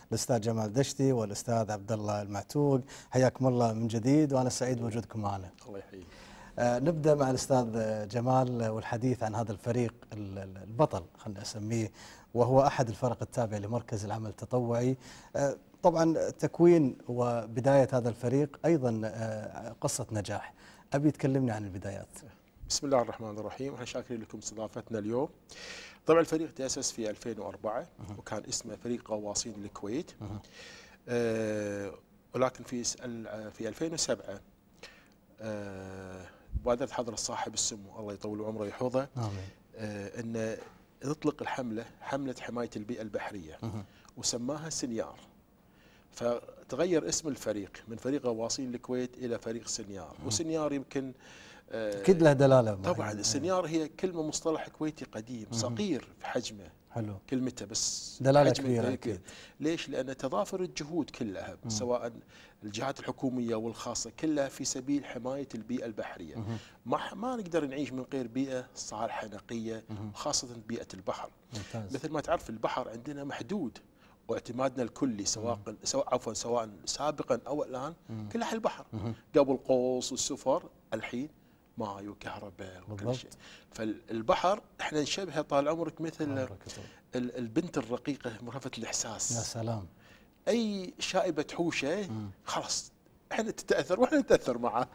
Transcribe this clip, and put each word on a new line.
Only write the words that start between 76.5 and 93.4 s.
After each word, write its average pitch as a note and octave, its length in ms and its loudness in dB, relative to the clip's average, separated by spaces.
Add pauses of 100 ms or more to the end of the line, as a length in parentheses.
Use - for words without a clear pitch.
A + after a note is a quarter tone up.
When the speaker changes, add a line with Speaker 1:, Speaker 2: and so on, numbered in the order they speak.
Speaker 2:
سابقًا C#3+ 600 -2
أو C#3+ 180 -2
الآن C3 300 -6 (160)
Speaker 1:
مم. G#2+ 220 -8
Speaker 2:
كله A#3 140 -2
على - 80 -4
البحر. A3 380 -4
Speaker 1:
مهم. A2 220 -4 (220)
Speaker 2:
قبل C#3 200 6
قوس B2+ 560 2
والسفر، C3 500 -2 (320)
الحين B2 340 -6 (500)
ماي G2+ 300 -6
وكهرباء G2 720 -12
وكل G#2 120 -10
Speaker 1:
بالضبط. A2 200 0
Speaker 2:
شيء. - 160 -8 (400)
فالبحر A2+ 920 0 (180)
احنا D3+ 220 0
نشبهه D#3 400 -2
طال C#3+ 260 2
عمرك D#3+ 320 -2
مثل D#3 300 -2
Speaker 1:
عمرك C3+ 180 -2
طول. - 360 -14 (300)
Speaker 2:
ال-، B2 220 -2
البنت B2+ 420 -2
الرقيقة B2 540 -4 (100)
مرهفة A#2+ 360 -8
الإحساس. A2 520 -4
Speaker 1:
يا A#2 100 0
سلام. A2+ 460 -4 (640)
Speaker 2:
أي G#3 500 0
شائبة E3+ 440 2
تحوشه E3+ 640 -2
Speaker 1:
مم. G#2+ 220 -6 (140)
Speaker 2:
خلاص - 480 -4 (400)
احنا A3 180 0